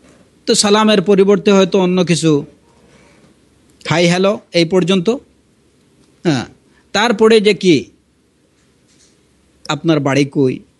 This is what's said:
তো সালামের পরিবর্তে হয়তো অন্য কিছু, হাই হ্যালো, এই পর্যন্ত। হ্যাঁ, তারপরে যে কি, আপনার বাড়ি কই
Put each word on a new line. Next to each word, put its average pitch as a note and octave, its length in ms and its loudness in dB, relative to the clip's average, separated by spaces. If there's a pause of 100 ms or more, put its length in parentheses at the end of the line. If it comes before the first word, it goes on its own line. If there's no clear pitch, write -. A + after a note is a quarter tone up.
(460)
তো A#3 80 0
সালামের G#3+ 480 2
পরিবর্তে G3 500 2
হয়তো F#3+ 260 2
অন্য F3+ 260 0
কিছু, D#3 400 -2 (1400)
হাই E3+ 180 0
হ্যালো, F#3+ 340 -2 (120)
এই E3+ 120 0
পর্যন্ত। F#3 460 -2 (1120)
হ্যাঁ, C3+ 220 -2 (460)
তারপরে A3 480 2
যে G3+ 140 0
কি, D#3 300 0 (1800)
আপনার D3+ 320 -2
বাড়ি C3+ 240 -2
কই C3+ 340 -4 (220)